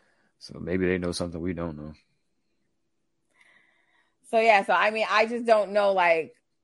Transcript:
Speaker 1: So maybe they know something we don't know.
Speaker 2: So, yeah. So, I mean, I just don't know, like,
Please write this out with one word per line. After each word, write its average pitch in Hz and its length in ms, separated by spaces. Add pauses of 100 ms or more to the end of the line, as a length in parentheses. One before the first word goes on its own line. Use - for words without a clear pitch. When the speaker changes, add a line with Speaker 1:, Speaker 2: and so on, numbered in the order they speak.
(400)
Speaker 1:
So - 200
maybe 90 280
they 92 100
know 87 140
something 85 280
we 87 140
don't 82 240
know. 76 160 (2500)
Speaker 2:
So, 226 80
yeah. 220 260
So, 202 80
I 185 160
mean, 220 180
I 214 200
just 233 180
don't 214 260
know, 202 220
like, 170 400 (300)